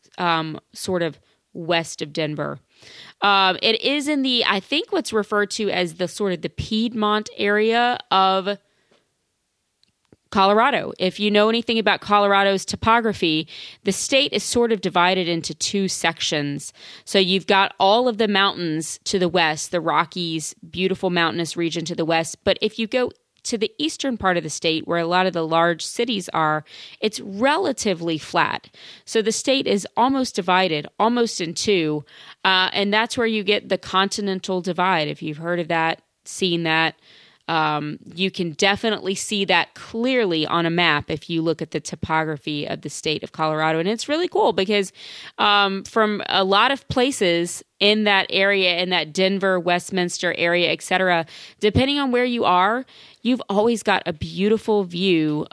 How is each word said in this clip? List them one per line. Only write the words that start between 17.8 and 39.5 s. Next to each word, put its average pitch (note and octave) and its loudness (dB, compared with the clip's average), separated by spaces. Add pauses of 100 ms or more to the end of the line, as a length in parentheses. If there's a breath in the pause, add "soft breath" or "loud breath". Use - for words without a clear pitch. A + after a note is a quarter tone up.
of G#3+ -2
the A3 2
mountains F3 0
to - -2
the F3+ 2
west, D#3+ 0
the F3 -2
Rockies, D#3+ -2 (140)
beautiful F#3 -2
mountainous E3+ -2
region E3+ -4
to E3+ -6
the E3 -2
west. E3 -2
But G3 2
if - -4
you A3+ -2
go E3 -2 (320)
to B3 -4
the G#3+ -2
eastern D4 -4
part F#3 2
of E3+ -2
the D#3 -6
state, - -2
where E3+ 0
a E3 0
lot F3+ 2
of F#3 0
the E3 -2
large E3 2
cities A#3 -4
are, D#3 0 (360 loud breath)
it's G#3+ -2
relatively G#3 0
flat. - -2 (360 loud breath)
So - 0
the G#3 0
state C4 0
is G3 0 (100)
almost C4 2
divided, F#3 0 (100)
almost A#3 0
in E3+ -6
two. D#3 0 (400 loud breath)
Uh, F#3 4
and G3+ 0
that's A3 0
where A#3 0
you G#3+ -2
get G3+ 0
the F#3 0
continental F#3+ -2
divide. F3+ 0
If D3+ -8
you've D#3 -8
heard E3+ -4
of D#3+ -4
that, E3 0 (220)
seen E3+ -2
that, D#3+ 0 (500 soft breath)
um, D3+ -2 (120)
you F3+ -2
can F3 -4
definitely G3+ 0
see G3+ -4
that E3+ 0